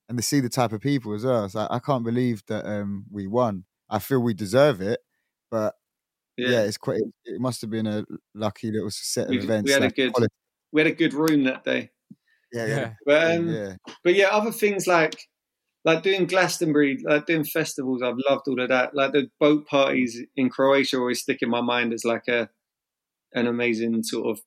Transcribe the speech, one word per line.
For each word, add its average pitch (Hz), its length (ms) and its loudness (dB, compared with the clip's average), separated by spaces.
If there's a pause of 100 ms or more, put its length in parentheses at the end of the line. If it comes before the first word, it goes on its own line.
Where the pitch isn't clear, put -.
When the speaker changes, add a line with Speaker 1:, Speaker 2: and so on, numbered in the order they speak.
Speaker 1:
and 120 80 -6
to 117 60 -2
see - 180 2
the 120 80 -2
type 113 240 0
of 104 80 -6
people 127 340 -2
as 107 100 -6
well, 120 200 2
it's 95 100 -10
like, 107 160 -4
I 120 80 -2
can't 127 260 -2
believe 117 420 -2
that, 107 200 -6
um, 101 440 -6
we 101 160 -10
won. 104 380 0 (240)
I 107 100 -2
feel 127 220 0
we 117 140 0
deserve 107 460 2
it, 104 200 -4 (500)
but 107 240 -2 (640)
Speaker 2:
Yeah. 123 160 0
Speaker 1:
yeah, 113 100 4
it's 107 140 -2
quite, - 240 -4
it, 110 120 -6 (120)
it 110 160 -10
must 123 200 -4
have 107 100 -10
been 110 160 -2
a 107 180 -4 (300)
lucky 107 360 -4
little 104 200 -4
set - 380 -6
of 127 80 0
Speaker 2:
We've, - 60 -4
Speaker 1:
events 107 200 0
Speaker 2:
we 139 80 2
had 139 120 4
a 131 40 2
Speaker 1:
slash 117 40 0
Speaker 2:
good, 127 240 0
Speaker 1:
politics. 113 200 2 (360)
Speaker 2:
we 151 100 2
had 160 100 4
a 165 40 -10
good 156 180 0
room 151 300 2
that 131 200 -2
day. 123 280 -4 (600)
Speaker 1:
Yeah, 117 160 -4
we 110 60 -2
had 131 100 -2
a - 20 -4
Speaker 3:
Yeah. 113 140 -12
Speaker 1:
good - 60 -20
Speaker 2:
But, 156 220 4
Speaker 1:
room, 170 100 2
Speaker 2:
um, 170 120 -2
Speaker 1:
yeah. 98 280 -6 (260)
Speaker 2:
but 175 120 4
yeah, 190 140 6
other 214 220 2
things 202 360 0
like, 165 400 2 (580)
like 160 180 4
doing 190 240 2
Glastonbury, 156 800 2
like 151 220 0
doing 160 180 0
festivals, 131 580 -4
I've 120 140 -2 (120)
loved 131 180 0
all 127 140 -2
of 127 80 -2
that. 127 260 2
Like 135 180 0
the 131 160 2 (100)
boat 151 280 4
parties 135 540 0 (140)
in 127 140 2
Croatia 135 500 2
always 123 220 -2
stick 135 200 -4
in 120 80 0
my 120 120 0
mind 120 320 0
as, 113 120 -6
like, 113 220 -2
a, 120 220 0 (840)
an 120 140 0
amazing 117 560 0
sort 113 240 -4
of 110 200 -4